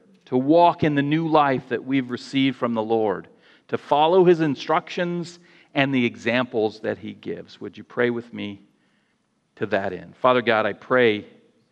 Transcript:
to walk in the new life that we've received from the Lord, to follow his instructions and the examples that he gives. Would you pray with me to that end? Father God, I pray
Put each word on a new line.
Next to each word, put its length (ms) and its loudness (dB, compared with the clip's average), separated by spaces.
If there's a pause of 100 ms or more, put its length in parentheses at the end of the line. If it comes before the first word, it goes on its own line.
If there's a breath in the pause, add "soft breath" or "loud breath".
(240)
to 120 -4
walk 460 4
in 120 0
the 80 2
new 260 0
life 400 2
that 160 -4
we've 260 -2
received 460 -2
from 180 -4
the 80 -2
Lord, 460 -2 (400 soft breath)
to 100 -6
follow 460 2
his 160 4
instructions 960 -4 (380 soft breath)
and 180 0
the 120 2
examples 720 -4
that 160 -6
he 160 -14
gives. 480 -14
Would 160 -14
you 80 -18
pray 240 -2
with 240 -8
me 300 -12 (920)
to 100 -6
that 260 -2
end? 240 -16
Father 240 2
God, 240 2
I 80 -2
pray 540 0 (460)